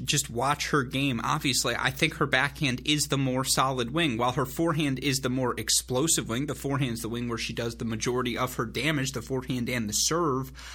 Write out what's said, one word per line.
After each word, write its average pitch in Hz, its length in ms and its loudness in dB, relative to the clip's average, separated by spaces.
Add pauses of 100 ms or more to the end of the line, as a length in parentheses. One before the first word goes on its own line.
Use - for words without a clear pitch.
just 135 260 0
watch 131 400 0
her 147 140 4
game. 127 400 0
Obviously, 135 520 2
I 127 140 0
think 156 260 0
her 147 120 2
backhand 131 580 0
is 147 220 2
the 147 100 0
more 131 260 0
solid 131 480 2
wing, 151 260 2
while 123 160 2
her 131 120 0
forehand 147 540 0
is 131 220 0
the 131 100 0
more 127 280 0
explosive 127 680 2
wing. 120 160 0
The 147 80 -2
forehand's 135 480 -2
the 107 80 -4
wing 120 200 -4
where 113 100 -2
she - 120 -4
does 117 260 -4
the 117 80 -6
majority 120 520 -2
of 123 180 -2
her 123 100 -2
damage, 135 480 -2
the 113 100 -6
forehand 127 460 -2
and 120 200 -2
the 104 40 -4
serve. 143 580 0 (240)